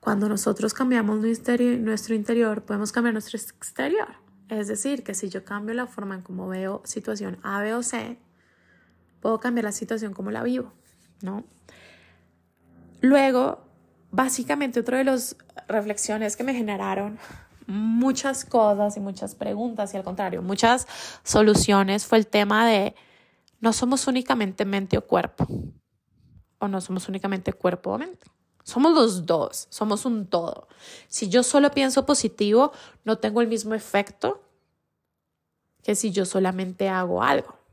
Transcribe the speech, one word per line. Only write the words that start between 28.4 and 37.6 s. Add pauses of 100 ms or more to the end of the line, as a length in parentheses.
Somos
los
dos,
somos
un
todo. (400)
Si
yo
solo
pienso
positivo, (320)
no
tengo
el
mismo
efecto (1400)
que
si
yo
solamente
hago
algo. (160)